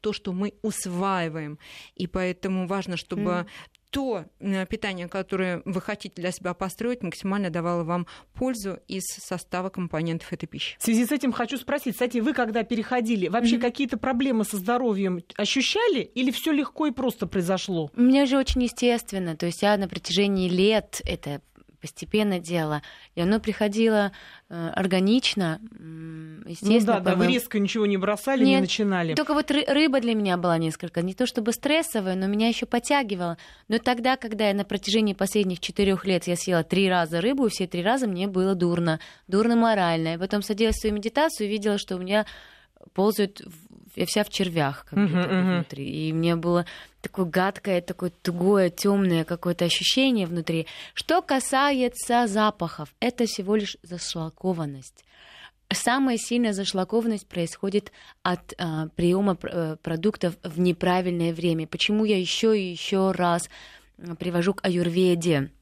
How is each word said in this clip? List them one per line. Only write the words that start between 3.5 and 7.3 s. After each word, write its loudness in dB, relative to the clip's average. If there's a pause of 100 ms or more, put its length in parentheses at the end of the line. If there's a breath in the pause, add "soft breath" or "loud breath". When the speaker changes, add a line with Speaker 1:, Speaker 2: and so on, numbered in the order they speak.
Speaker 1:
то, -4 (140)
э, -2
питание, -6
которое -4
вы -4
хотите -10
для -4
себя -6
построить, -4
максимально -4